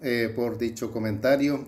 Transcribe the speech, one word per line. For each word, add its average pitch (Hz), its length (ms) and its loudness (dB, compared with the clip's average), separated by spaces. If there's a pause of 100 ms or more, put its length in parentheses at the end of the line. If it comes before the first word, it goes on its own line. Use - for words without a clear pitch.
eh, 120 340 0
por 117 220 -2
dicho 113 360 -4
comentario. 127 760 2